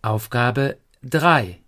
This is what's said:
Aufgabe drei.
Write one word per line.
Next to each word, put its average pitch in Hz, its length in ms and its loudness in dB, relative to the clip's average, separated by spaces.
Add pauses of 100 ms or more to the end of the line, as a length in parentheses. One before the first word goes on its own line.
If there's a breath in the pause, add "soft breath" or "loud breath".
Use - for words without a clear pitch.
Aufgabe 120 760 -2 (240)
drei. 131 640 0